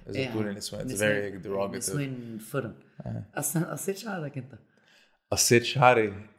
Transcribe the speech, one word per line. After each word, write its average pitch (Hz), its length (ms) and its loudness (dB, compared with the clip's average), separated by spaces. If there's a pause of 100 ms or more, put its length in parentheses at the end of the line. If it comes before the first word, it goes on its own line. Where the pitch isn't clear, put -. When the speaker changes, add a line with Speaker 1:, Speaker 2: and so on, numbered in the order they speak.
Speaker 1:
إذا 110 100 -4
Speaker 2:
إيه، 131 100 0
Speaker 1:
بتقولي 110 200 0
Speaker 2:
عيب. 98 80 -6
Speaker 1:
نسوان، 104 320 -8
it's - 40 -6
Speaker 2:
نسوان، 101 480 0
Speaker 1:
very - 40 -14
derogatory. 98 320 -2
Speaker 2:
نسوان 120 640 -4
فرن. 113 360 -6 (260)
Speaker 1:
آه. 110 240 -6 (100)
Speaker 2:
أصلًا - 380 -2
قصيت 196 240 -6
شعرك 180 420 -8
أنت. - 200 -14 (720)
Speaker 1:
قصيت 117 320 6
شعري، 113 640 4 (120)